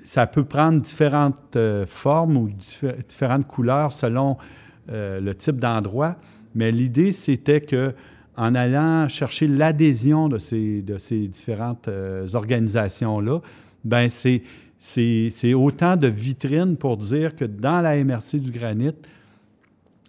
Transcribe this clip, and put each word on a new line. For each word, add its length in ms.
ça 240
peut 180
prendre 360
différentes, 760
euh, 320
formes 500
ou 120
diffé-, 460
différentes 400
couleurs 440
selon, 460
euh, 280
le 140
type 260
d'endroit, 560
mais 180
l'idée, 400
c'était 500
que 340
en 140
allant 540
chercher 400
l'adhésion 800
de 80
ces, 440
de 160
ces 300
différentes, 600
euh, 440
organisations-là, 1080
ben 260
c'est, 340
c'est, 500
c'est 240
autant 440
de 100
vitrines 720
pour 180
dire 400
que 80
dans 380
la 160
M 140
R 100
C 180
du 120
Granit, 440